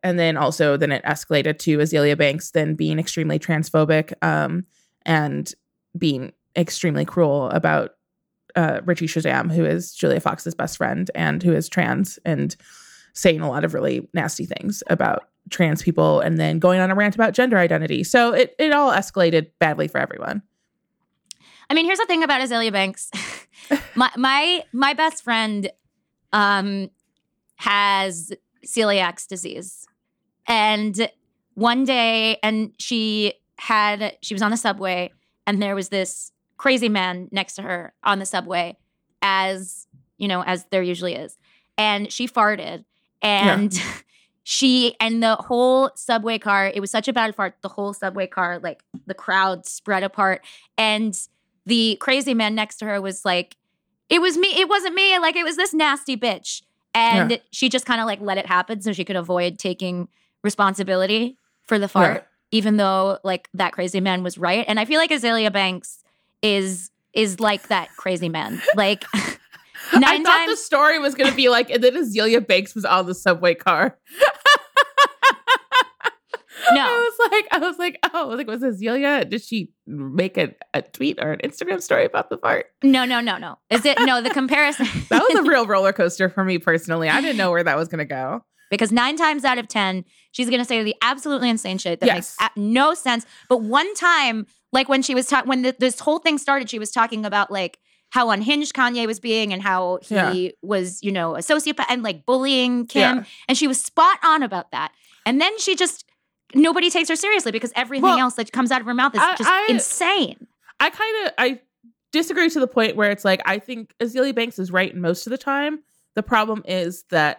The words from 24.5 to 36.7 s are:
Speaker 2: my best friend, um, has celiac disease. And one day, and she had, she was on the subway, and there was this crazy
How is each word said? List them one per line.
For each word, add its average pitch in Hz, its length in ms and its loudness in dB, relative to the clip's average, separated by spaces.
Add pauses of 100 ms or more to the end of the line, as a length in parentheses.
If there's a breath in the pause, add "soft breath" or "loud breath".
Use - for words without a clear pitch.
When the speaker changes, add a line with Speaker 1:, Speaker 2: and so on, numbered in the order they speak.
Speaker 2:
my 269 220 0
best 311 280 -2
friend, 214 480 -2 (600)
um, 202 580 0 (640)
has 196 760 0 (340)
celiac 202 640 0
disease. 185 580 -14 (600)
And 214 640 0 (460)
one 233 300 2
day, 226 580 0
and 220 360 -2
she 214 560 -2 (240)
had, 208 640 0
she - 120 -10
was 196 80 -2
on 208 80 2
the 233 60 0
subway, 190 560 -4 (340)
and 202 160 0
there 202 120 -2
was 190 160 -6
this - 420 -6 (240)
crazy 254 320 2